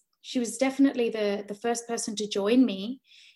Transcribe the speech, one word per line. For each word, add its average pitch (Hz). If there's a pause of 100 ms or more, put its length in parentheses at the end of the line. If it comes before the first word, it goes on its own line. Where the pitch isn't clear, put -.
(220)
she -
was 226
definitely 262
the, 202
the 208
first 233
person 226
to 208
join 214
me 208 (360)